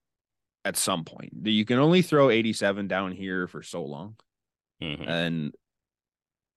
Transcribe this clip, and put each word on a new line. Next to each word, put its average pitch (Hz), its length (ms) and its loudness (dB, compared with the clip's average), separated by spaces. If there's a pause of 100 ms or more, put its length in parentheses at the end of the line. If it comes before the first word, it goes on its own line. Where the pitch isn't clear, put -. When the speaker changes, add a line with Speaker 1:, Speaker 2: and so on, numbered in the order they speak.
(640)
Speaker 1:
at - 120 -4
some 92 280 -2
point. - 280 -18 (120)
You 107 200 4
can 123 140 2
only 170 240 6
throw 143 280 4
eighty-seven 104 580 0
down 92 240 -4
here 92 340 -4
for 80 160 -12
so - 220 -10
long. 76 320 -12 (640)
Speaker 2:
Mm-hmm. 76 260 -8
Speaker 1:
And 82 460 -2 (1040)